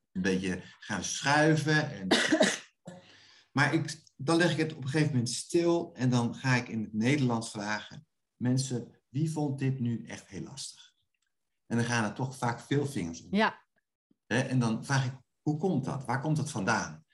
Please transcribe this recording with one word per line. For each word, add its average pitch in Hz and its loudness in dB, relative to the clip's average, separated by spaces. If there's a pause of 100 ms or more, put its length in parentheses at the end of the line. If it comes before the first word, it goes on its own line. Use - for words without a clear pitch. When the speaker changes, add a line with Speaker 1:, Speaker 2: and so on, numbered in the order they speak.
(120)
Speaker 1:
een 92 -4
beetje 92 0 (160)
gaan 95 -4
schuiven. 151 2
En, 190 -6 (720)
<coughs> - -16
maar 139 4
ik, - -2 (140)
dan 160 2
leg 170 6
ik 143 0
het 156 0
op - -12
een 135 -8
gegeven 151 2
moment 120 0
stil 170 0
en 123 0
dan 120 2
ga 127 0
ik 113 -2
in 110 -4
het 104 -10
Nederlands 120 2
vragen: 104 -6 (300)
"Mensen, 123 -2 (140)
wie 160 -2
vond 147 -2
dit 131 0
nu 117 -2
echt - -14
heel 95 -10
lastig?" - -16 (720)
En 113 -4
dan 117 0
gaan 117 0
er 104 -4
toch 135 -6
vaak 120 -2
veel 139 0
vingers 82 -6
om. - -6
Speaker 2:
Ja. 214 2 (680)
Speaker 1:
Hè, 117 0
en 131 0
dan 110 0
vraag 131 0
ik: - -6 (280)
"Hoe 151 0
komt 151 0
dat? 135 -6
Waar 127 -2
komt 156 0
dat - -2
vandaan?" 95 -2